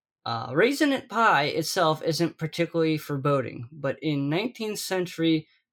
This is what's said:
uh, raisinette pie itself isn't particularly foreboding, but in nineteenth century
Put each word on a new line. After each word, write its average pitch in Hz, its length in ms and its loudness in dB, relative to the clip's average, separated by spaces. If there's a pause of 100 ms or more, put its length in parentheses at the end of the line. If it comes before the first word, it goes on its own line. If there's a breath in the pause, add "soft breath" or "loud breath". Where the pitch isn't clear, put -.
(240)
uh, 117 260 -6
raisinette 269 580 2
pie 202 360 4
itself 165 580 0
isn't 165 360 -2
particularly 160 600 0
foreboding, 135 760 -2
but 139 300 -6
in 143 260 0
nineteenth 208 500 -4
century 165 680 -2 (240 soft breath)